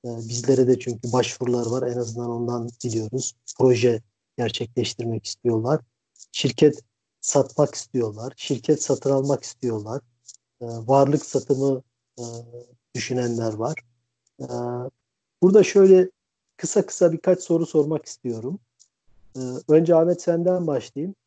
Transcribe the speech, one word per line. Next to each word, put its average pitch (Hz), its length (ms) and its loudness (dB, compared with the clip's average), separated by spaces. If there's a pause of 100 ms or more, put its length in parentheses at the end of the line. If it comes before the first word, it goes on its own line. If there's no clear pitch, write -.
E, - 20 -8
bizlere 120 600 0
de 123 120 4
çünkü 117 340 -8
başvurular 123 520 0
var. 123 260 -4
En 120 60 -6
azından 120 320 -6
ondan 117 400 -4 (140)
biliyoruz. 113 520 -6 (220)
Proje 120 440 4 (360)
gerçekleştirmek 117 880 -4
istiyorlar. 120 560 -2 (500)
Şirket - 520 2 (380)
satmak - 540 0
istiyorlar. 113 600 -6
Şirket 147 440 -2
satın 135 300 -2
almak 139 320 0
istiyorlar. 113 580 -8 (600)
E, 123 40 -10
varlık 131 600 2
satımı, 135 560 -2 (380)
e, 120 40 -8 (720)
düşünenler 120 580 -4
var. 117 260 -6 (600)
E, 131 80 -12 (920)
burada 190 220 8
şöyle 190 460 6 (480)
kısa 196 280 -2
kısa 170 260 2
birkaç 175 280 0
soru 165 260 0
sormak 151 400 -2
istiyorum. 120 540 -10 (760)
E, 131 40 -12 (300)
önce 165 260 6
Ahmet 170 260 2
senden 175 460 0
başlayayım. 147 480 -6 (120)